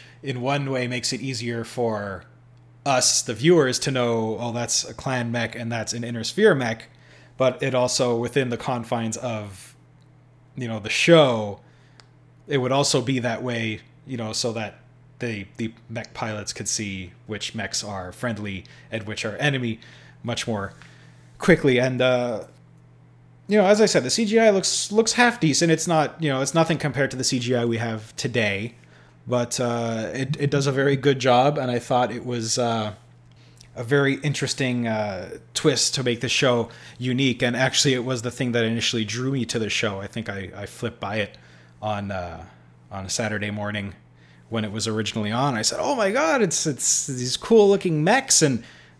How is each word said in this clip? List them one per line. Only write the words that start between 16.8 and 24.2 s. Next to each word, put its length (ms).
which 280
mechs 300
are 260
friendly 540
and 120
which 220
are 120
enemy 420
much 260
more 240
quickly. 400
And, 220
uh, 440
you 120
know, 80
as 140
I 60
said, 180
the 60
C 140